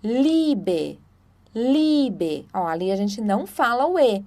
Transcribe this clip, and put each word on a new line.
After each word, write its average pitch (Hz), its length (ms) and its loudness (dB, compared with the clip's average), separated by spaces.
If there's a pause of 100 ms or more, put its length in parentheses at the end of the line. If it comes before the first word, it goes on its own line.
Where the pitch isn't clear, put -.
Liebe, 226 960 0 (540)
Liebe. 247 1000 0
Ó, 180 140 -2
ali 170 240 -2
a 196 40 0
gente 202 260 -4
não 214 260 -2
fala 247 400 0
o 359 120 0
E. 220 280 2